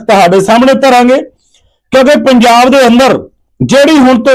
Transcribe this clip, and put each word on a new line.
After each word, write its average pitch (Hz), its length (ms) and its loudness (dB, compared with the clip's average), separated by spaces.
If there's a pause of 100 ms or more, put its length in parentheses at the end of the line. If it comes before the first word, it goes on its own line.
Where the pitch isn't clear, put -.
ਤੁਹਾਡੇ 190 340 0
ਸਾਹਮਣੇ 233 340 0
ਧਰਾਂਗੇ, 254 420 0 (760)
ਕਿਉਂਕਿ 269 300 0
ਪੰਜਾਬ 247 480 0
ਦੇ 262 160 0
ਅੰਦਰ 240 320 0 (420)
ਜਿਹੜੀ 285 380 0
ਹੁਣ 254 240 0
ਤੋਂ 269 120 0